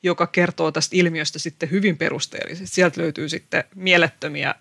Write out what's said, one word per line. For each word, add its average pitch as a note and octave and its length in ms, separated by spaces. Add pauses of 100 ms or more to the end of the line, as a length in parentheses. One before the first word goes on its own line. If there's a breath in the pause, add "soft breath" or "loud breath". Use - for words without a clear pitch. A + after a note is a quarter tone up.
joka F3 240
kertoo F3 460
tästä D#3 240
ilmiöstä E3 420
sitten D#3 320
hyvin F#3+ 260
perusteellisesti. - 760
Sieltä F3 260
löytyy D#3 280
sitten - 360 (100)
mielettömiä E3 880